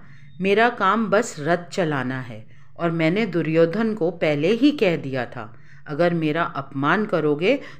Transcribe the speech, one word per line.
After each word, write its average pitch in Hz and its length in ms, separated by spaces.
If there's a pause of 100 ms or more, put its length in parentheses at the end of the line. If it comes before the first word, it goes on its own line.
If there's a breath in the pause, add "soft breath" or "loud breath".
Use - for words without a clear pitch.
(420 loud breath)
"मेरा 202 280
काम 214 400
बस 214 300
रथ 170 320
चलाना 131 500
है 110 260 (300 soft breath)
और 170 140
मैंने 165 340
दुर्योधन 165 680
को 180 180
पहले 160 400
ही 247 200
कह 180 260
दिया 131 280
था, 113 320 (300 loud breath)
अगर 170 260
मेरा 160 300
अपमान 147 640
करोगे 165 560 (180 loud breath)